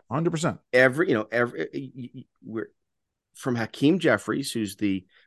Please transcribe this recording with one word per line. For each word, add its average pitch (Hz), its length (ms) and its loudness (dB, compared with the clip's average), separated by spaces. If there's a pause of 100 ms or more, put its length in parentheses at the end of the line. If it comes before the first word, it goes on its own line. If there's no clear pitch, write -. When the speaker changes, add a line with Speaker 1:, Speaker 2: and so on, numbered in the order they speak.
(120)
Speaker 1:
hundred 165 180 0
percent. 160 300 -2 (120)
Speaker 2:
Every, 131 360 6
you 156 80 2
know, 107 160 -2
every, 123 420 -2
y-, 139 220 -10
y-, 123 180 -14
y-, 127 120 -18 (180)
we're, 110 260 -8 (640)
from 123 220 -4
Hakeem 139 420 2
Jeffries, 135 540 0
who's 107 240 -4
the 95 300 -2 (200)